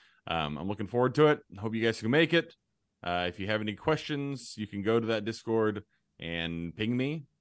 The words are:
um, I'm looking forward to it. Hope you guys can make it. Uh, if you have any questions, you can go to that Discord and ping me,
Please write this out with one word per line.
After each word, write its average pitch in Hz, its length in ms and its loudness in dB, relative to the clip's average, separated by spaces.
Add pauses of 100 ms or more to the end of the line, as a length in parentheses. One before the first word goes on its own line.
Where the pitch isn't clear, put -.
(280)
um, 76 300 -2
I'm 85 100 -6
looking 101 180 -4
forward 120 300 2
to 151 100 8
it. 147 140 4 (180)
Hope 110 160 -4
you 113 100 -2
guys 117 160 2
can 110 120 0
make 156 200 4
it. 165 220 2 (480)
Uh, 87 260 0
if 90 120 -8
you 98 80 -6
have 107 120 2
any 107 140 -4
questions, 143 840 -2
you 107 120 -6
can 101 140 -6
go 110 180 4
to 110 80 -2
that 110 160 0
Discord 110 580 0 (380)
and 85 560 -4
ping 113 200 0
me, 139 280 -4 (160)